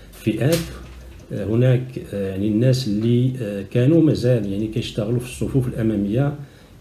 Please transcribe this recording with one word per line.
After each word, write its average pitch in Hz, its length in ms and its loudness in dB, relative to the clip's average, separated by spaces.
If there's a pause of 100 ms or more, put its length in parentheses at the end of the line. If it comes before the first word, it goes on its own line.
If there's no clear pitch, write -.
(140)
الفئات، - 440 0 (720)
آه، 101 120 -6
هناك، 120 540 2 (160)
آه، 98 160 -4
يعني 98 180 -2
الناس 123 400 2
اللي، 120 440 2 (100)
آه، 101 200 -6
كانوا 131 400 4
مازال 113 500 2
يعني 104 140 -2
كيشتغلوا 113 520 -2
في - 80 -4
الصفوف 127 420 -2
الأمامية، 110 680 0 (460)